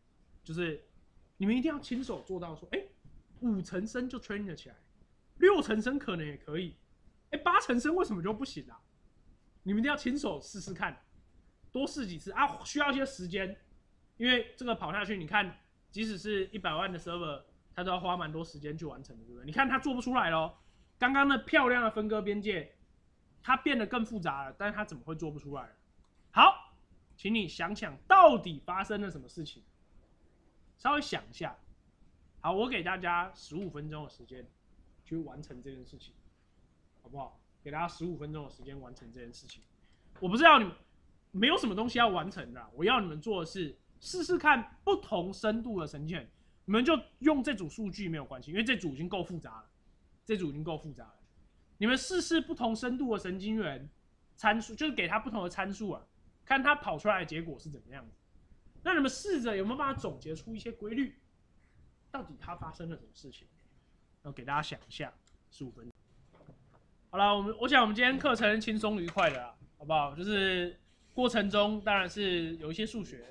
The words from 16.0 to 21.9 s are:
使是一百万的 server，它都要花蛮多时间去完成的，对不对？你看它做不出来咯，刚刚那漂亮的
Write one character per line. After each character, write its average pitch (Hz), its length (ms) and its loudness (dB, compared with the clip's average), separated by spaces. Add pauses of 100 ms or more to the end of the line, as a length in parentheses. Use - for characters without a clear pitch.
使 214 140 -4
是 196 300 -4
一 214 100 -12
百 180 160 -2
万 185 180 -2
的 170 60 -8
server， 165 460 -8 (320)
它 180 80 -6
都 185 80 -2
要 180 80 -2
花 180 180 -2
蛮 160 140 -6
多 160 120 -6
时 160 140 -14
间 147 180 -8
去 165 80 -10
完 131 200 -10
成 117 120 -20
的， - 80 -20
对 - 80 -20
不 - 80 -18
对？ - 60 -18
你 151 60 -10
看 262 180 2
它 262 80 2
做 277 160 -2
不 247 80 -2
出 254 140 -2
来 190 160 4
咯， 160 260 0 (400)
刚 254 160 2
刚 277 140 6
那 269 100 4
漂 269 300 4
亮 247 160 4
的 220 80 2